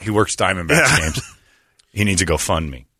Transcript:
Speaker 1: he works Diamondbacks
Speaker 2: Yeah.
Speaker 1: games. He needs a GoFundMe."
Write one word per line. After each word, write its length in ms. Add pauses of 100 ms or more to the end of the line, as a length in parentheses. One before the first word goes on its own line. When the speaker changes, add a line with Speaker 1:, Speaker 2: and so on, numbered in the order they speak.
Speaker 1:
he 100
works 240
Diamondbacks 540
Speaker 2:
Yeah. 120
Speaker 1:
games. 200 (720)
He 120
needs 180
a 40
GoFundMe." 600 (140)